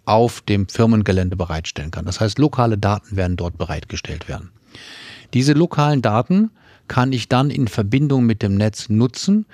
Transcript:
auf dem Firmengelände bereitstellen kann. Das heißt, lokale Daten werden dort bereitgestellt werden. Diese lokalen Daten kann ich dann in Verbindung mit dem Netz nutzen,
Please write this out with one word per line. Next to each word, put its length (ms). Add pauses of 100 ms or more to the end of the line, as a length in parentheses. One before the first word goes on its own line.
auf 380
dem 260
Firmengelände 720
bereitstellen 540
kann. 120
Das 160
heißt, 180
lokale 400
Daten 380
werden 220
dort 200
bereitgestellt 720
werden. 220 (840)
Diese 200
lokalen 480
Daten 500 (380)
kann 240
ich 160
dann 200
in 200
Verbindung 560
mit 160
dem 140
Netz 340
nutzen, 640